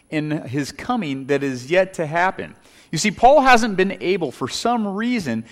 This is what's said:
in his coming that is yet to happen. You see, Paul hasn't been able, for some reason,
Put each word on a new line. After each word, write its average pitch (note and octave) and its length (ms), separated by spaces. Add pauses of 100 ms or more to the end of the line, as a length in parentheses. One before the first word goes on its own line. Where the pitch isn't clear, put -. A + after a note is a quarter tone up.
in D3+ 220 (160)
his C3 240
coming D3 560
that C#3 160
is B2+ 260
yet F#3 260
to E3 120
happen. E3 480 (360)
You E3 60
see, G3+ 140
Paul C#4 280
hasn't A#3 380
been F#3+ 240
able, E3+ 320
for C3 160
some A#3 360
reason, G3 680